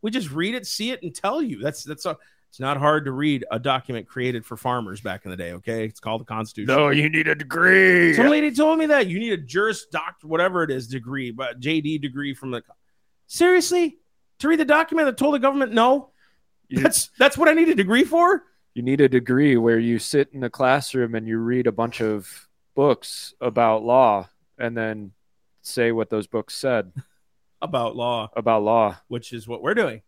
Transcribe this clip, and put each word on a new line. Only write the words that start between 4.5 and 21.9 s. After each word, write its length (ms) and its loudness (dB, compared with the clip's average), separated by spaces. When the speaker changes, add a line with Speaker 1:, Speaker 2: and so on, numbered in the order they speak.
Speaker 1:
farmers 440 -6
back 240 -10
in 60 -12
the 60 -10
day, 160 -10
okay? 340 -6
It's 140 -14
called 200 -6
the 40 -18
Constitution. 500 -6
Speaker 2:
No, 160 4
you 180 0
need 200 -2
a 60 0
degree. 800 4
Speaker 1:
Some 140 4
lady 220 4
told 280 2
me 80 0
that. 200 4
You 140 -6
need 120 -4
a 40 -2
Juris 500 -4
Doctor, 400 -10
whatever 380 0
it 60 -4
is, 180 -4
degree, 420 -8
but 300 -10
J 200 -2
D 180 -4
degree 360 -8
from 160 -12
the 100 -6
co-, 140 -20
seriously? 720 2
To 80 -2
read 100 4
the 60 2
document 420 2
that 100 -2
told 180 0
the 40 0
government 340 0
no? 380 2
Speaker 2:
You 120 -2
Speaker 1:
That's, 380 0
that's 200 4
what 100 4
I 60 6
need 140 4
a 60 2
degree 300 2
for? 400 2
Speaker 2:
You 80 -6
need 180 0
a 80 8
degree 480 4
where 220 4
you 200 0
sit 340 0
in 100 -10
a 80 -4
classroom 640 0
and 120 -6
you 120 -4
read 280 -2
a 60 2
bunch 280 -6